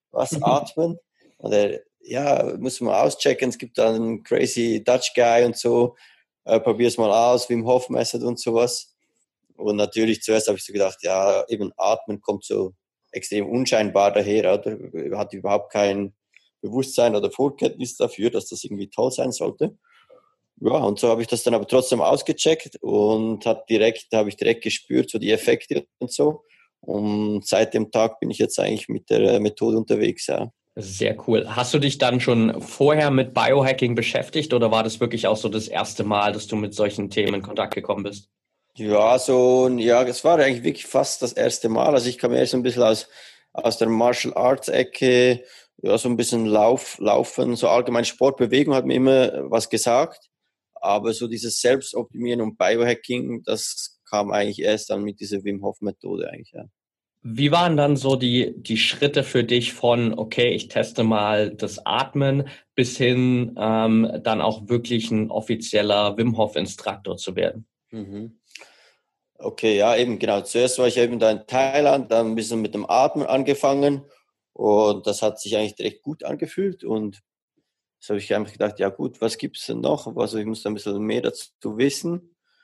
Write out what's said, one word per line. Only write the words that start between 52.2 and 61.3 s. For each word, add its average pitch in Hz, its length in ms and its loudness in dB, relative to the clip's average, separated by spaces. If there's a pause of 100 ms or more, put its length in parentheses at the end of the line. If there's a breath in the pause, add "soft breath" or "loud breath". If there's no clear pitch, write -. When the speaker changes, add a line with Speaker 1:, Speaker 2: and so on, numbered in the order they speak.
Speaker 1:
und 110 160 -4
Biohacking, 117 880 -2
das - 640 -8
kam 104 220 -2
eigentlich 101 300 -2
erst 107 300 -2
dann 101 120 -4
mit 104 180 -8
dieser 101 240 -6
Wim 101 180 -6
Hof 98 180 -6
Methode 95 500 -8
eigentlich, - 220 -18
ja. - 120 -16 (580)
Speaker 2:
Wie 131 300 -2
waren 170 240 4
dann 143 200 4
so 135 200 0
die, 123 400 0
die 113 220 -4
Schritte - 460 0
für 123 200 0
dich 120 300 0
von, 120 440 2
okay, 120 360 0
ich - 140 -8
teste 113 360 -2
mal 107 500 2